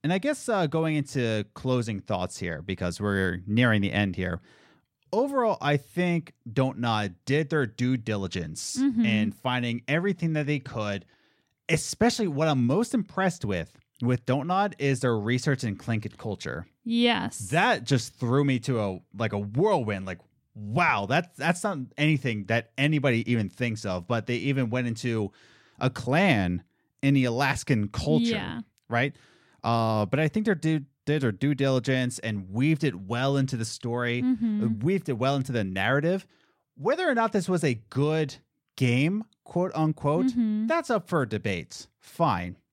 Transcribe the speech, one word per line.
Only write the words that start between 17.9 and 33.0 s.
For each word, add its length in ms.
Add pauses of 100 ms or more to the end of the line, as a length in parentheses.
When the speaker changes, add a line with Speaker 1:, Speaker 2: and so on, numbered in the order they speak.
Speaker 1:
threw 300
me 160
to 200
a, 200 (180)
like, 140
a 60
whirlwind. 680
Like, 140 (340)
wow, 520
that, 300
that's 280
not 140 (200)
anything 480
that 320
anybody 520
even 180
thinks 360
of. 220
But 200
they 100
even 340
went 160
into 460 (480)
a 100
clan 720 (400)
in 120
the 100
Alaskan 640
culture, 380
Speaker 2:
Yeah. 340 (280)
Speaker 1:
right? 280 (480)
Uh, 420
but 140
I 80
think 180
they 80
did, 320 (200)
did 160
their 100
due 240
diligence 640
and 320
weaved 320
it 100
well 420